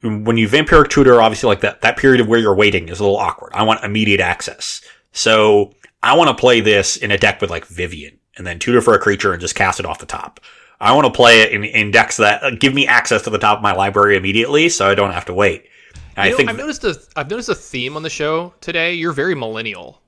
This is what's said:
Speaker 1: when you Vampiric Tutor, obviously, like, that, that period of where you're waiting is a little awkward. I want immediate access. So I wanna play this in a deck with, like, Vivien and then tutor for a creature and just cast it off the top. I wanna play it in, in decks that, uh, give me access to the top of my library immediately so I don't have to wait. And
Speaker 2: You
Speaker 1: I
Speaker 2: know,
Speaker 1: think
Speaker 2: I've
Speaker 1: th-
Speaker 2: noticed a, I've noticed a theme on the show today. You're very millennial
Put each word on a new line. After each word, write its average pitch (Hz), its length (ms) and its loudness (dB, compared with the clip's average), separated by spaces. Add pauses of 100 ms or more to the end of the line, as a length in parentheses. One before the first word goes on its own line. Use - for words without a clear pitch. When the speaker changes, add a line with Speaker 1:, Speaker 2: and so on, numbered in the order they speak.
Speaker 1:
when 110 340 -2
you 110 100 2
Vampiric 151 420 4
Tutor, 127 320 6
obviously, 110 260 2
like, 101 140 0
that, - 200 -4
that 113 160 0
period 131 240 4
of 110 60 0
where 117 120 2
you're 104 160 2
waiting 95 340 0
is 87 100 -12
a 101 40 -4
little 98 140 0
awkward. - 360 -6
I 104 100 -2
want 110 200 0
immediate 107 360 0
access. - 640 -6 (300)
So 107 640 2 (280)
I 123 140 2
wanna 156 180 4
play 123 280 4
this 104 360 2
in 107 140 -4
a 101 60 0
deck 101 240 0
with, 98 100 -4
like, 82 140 -10
Vivien 82 520 -12 (200)
and 90 100 -14
then 85 120 -10
tutor 120 220 2
for 113 140 2
a 98 40 2
creature 98 340 -2
and 87 80 -8
just 87 140 -8
cast 92 240 -2
it - 60 -8
off 80 140 -10
the - 80 -18
top. - 320 -14 (400)
I 113 140 2
wanna 139 180 4
play 117 300 4
it 107 100 2
in, 104 120 -6
in 107 280 -4
decks 110 260 0
that, 107 260 0
uh, 139 80 -2
give 131 220 0
me 139 140 -2
access 120 360 0
to - 60 -6
the 107 80 -4
top 104 200 2
of 104 60 -12
my 101 100 0
library 101 440 2
immediately 117 520 0
so 98 200 0
I 98 60 4
don't 101 160 0
have 87 140 -8
to 90 80 -10
wait. 98 320 -2 (500)
And - 20 -10
Speaker 2:
You 98 60 -4
Speaker 1:
I 98 80 2
Speaker 2:
know, - 60 -4
Speaker 1:
think 143 120 2
Speaker 2:
I've 220 60 -6
Speaker 1:
th- 269 100 -10
Speaker 2:
noticed - 180 -10
a, - 360 -8
I've 143 100 -8
noticed 226 200 -10
a 190 60 -2
theme 131 400 -10
on 156 80 -10
the 160 60 -8
show 160 520 -6
today. 170 340 -4
You're 165 180 -4
very 156 220 -2
millennial 110 720 -10